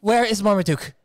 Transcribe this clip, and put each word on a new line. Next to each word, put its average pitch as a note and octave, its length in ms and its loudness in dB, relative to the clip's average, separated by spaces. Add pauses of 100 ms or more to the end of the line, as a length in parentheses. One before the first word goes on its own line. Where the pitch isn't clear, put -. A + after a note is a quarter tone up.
Where A#3 220 2
is A3 180 -2
Marmaduke? F#3+ 520 0 (120)